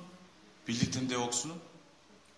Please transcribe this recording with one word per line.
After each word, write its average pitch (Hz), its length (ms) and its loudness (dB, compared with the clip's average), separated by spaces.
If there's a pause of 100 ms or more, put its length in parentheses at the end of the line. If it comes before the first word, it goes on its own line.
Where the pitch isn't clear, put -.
(680)
Бэлэг 117 240 4
тэндээ 127 240 2
өгсөн 123 400 0
үү? 170 40 -10 (800)